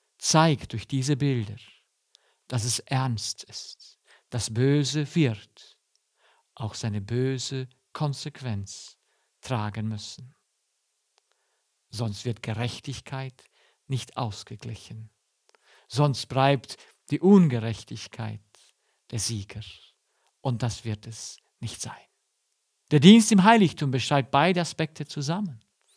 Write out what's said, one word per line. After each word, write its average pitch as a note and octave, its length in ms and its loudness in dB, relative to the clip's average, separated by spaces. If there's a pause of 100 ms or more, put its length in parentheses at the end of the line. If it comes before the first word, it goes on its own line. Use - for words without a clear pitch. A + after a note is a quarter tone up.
(180)
zeigt - 560 2
durch A2+ 140 -8
diese C3+ 280 -2
Bilder, A#2+ 400 -2 (920)
dass A#2+ 180 -2
es A#2+ 140 -2
ernst C3 680 -4
ist. - 540 -20 (300)
Das A2+ 240 -6
Böse C#3+ 600 0
wird - 600 -4 (760)
auch A2 220 -10
seine G#2+ 260 -6
böse B2+ 680 -4 (260)
Konsequenz C3 1040 -8 (420)
tragen G#2+ 480 -6
müssen. A2 480 -12 (1500)
Sonst G#2+ 360 -6
wird A#2 180 -8
Gerechtigkeit C3 1000 -10 (440)
nicht - 300 -6
ausgeglichen. A2 920 -10 (800)
Sonst C#3 400 0
bleibt C3+ 500 0 (320)
die D3 100 -4
Ungerechtigkeit A2+ 1200 2 (720)
der A#2 80 -6
Sieger. G#2+ 440 -8 (800)
Und B2 200 -4
das A#2+ 240 -6
wird G#2+ 220 -8
es - 300 -16 (220)
nicht - 220 -12
sein. - 120 -12 (1000)
Der D3+ 80 6
Dienst G#3+ 320 10
im F#3+ 120 6
Heiligtum F#3+ 480 4
beschreibt C3 400 0
beide F3 300 2
Aspekte D#3+ 440 -6
zusammen. D3+ 580 -6 (320)